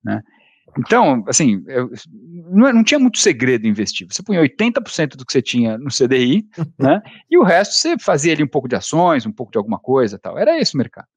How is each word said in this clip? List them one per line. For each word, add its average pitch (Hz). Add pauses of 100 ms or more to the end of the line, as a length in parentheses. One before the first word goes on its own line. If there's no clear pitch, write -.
né? 107 (560)
Então, 151
assim, 123
eu, 127 (580)
não 208
é, 254
não 226
tinha 285
muito 254
segredo 123
investir. 101
Você -
punha 185
oitenta 226
por -
cento 147
do 127
que -
você 131
tinha 113
no 131
C 127
D 131
I, 127 (140)
<laughs> -
né? 147 (260)
E 330
o 349
resto 185
você 330
fazia 165
ali 151
um 139
pouco 131
de 123
ações, 143
um 107
pouco -
de -
alguma 104
coisa 123
e -
tal. 92
Era 302
esse -
o -
mercado -